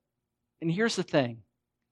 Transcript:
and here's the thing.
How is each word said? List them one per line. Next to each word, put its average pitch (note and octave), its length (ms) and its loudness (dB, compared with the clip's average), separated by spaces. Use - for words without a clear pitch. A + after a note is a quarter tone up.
and E3 100 0
here's G#3+ 260 0
the F3+ 80 -2
thing. A#2+ 380 0